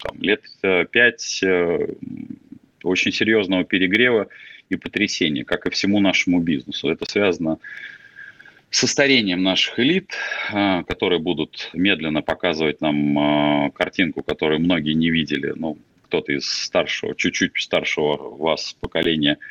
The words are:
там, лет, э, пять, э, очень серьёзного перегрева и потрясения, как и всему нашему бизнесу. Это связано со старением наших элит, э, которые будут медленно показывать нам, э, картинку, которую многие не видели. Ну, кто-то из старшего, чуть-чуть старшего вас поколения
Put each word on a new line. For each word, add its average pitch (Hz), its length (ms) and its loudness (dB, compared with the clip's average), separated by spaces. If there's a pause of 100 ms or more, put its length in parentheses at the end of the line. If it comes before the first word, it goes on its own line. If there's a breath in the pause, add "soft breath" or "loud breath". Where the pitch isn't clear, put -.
там, - 180 -8
лет, 98 200 0 (220)
э, 90 220 2
пять, - 580 2
э, 87 440 2 (960)
очень 92 280 0
серьёзного 98 520 2
перегрева 104 640 2 (420 loud breath)
и 95 60 0
потрясения, 82 680 -2
как - 220 -4
и 87 40 0
всему 101 300 2
нашему 90 400 2
бизнесу. 73 500 -2
Это - 200 -4
связано 85 480 0 (1120 loud breath)
со - 180 0
старением 113 560 2
наших 92 360 0
элит, 170 340 0 (400 loud breath)
э, 98 300 0
которые 90 360 0
будут 78 540 -4
медленно 78 480 0
показывать 78 600 -2
нам, 73 360 2 (500)
э, - 40 -4
картинку, 87 520 -2
которую 78 360 0
многие 80 340 2
не 82 160 2
видели. 71 460 -2
Ну, 80 220 -8 (260)
кто-то - 300 -4
из 69 160 -4
старшего, - 680 -2
чуть-чуть - 420 0
старшего 76 800 -2
вас 78 420 -2
поколения 78 580 0 (140 loud breath)